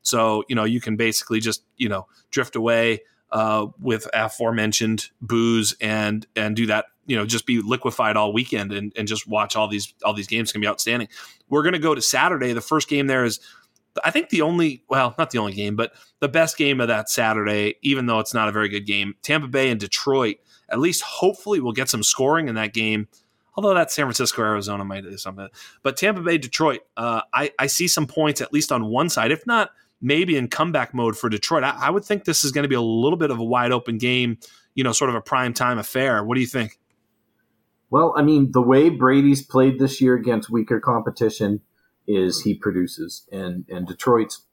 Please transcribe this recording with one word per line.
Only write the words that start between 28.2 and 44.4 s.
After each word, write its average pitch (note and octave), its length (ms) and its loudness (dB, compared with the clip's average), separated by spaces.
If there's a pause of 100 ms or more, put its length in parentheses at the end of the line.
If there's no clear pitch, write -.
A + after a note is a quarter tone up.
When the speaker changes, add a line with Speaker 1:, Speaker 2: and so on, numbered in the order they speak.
Speaker 1:
at A#2+ 120 -6
least D3+ 180 0
on A#2 140 0
one C3 240 0
side, A#2 220 0
if - 140 -4
not A#3 260 0 (320)
maybe D#3 320 2
in B2 120 0
comeback D3 480 -2
mode A#2 200 0
for A#2 140 -2
Detroit. B2+ 340 0
I, C3+ 160 -2
I C3+ 120 0
would G3+ 140 -2
think G3+ 180 -2
this - 200 0
is C#3 80 0
gonna C#3+ 180 0
be C3 60 2
a A#2+ 60 2
little A#2 360 2
bit D#3 120 0
of A#2 100 -2
a A2+ 40 -4
wide B2 300 2
open A#2 240 -2
game, B2 420 0 (340)
you C3 100 -2
know, A#2+ 100 0
sort C3+ 160 2
of A#2+ 60 0
a A2 60 -2
prime B2+ 320 0
time B2 240 0
affair. A#2+ 460 0
What A#2 120 -2
do C3 60 2
you A2+ 60 0
think? A2+ 320 -4 (1120)
Speaker 2:
Well, D#3 260 2
I D3 60 2
mean, C#3+ 320 4
the B2+ 80 6
way C3 280 6
Brady's C#3 520 4
played C3 360 4
this C3+ 220 0
year B2+ 160 6
against A2+ 340 -2
weaker A2+ 300 0
competition G#2+ 840 0 (460)
is F#2+ 340 2
he G#2 140 2
produces, F2+ 760 -4
and, F#2 380 -8
and F2+ 160 -8
Detroit's G#2+ 560 2 (120)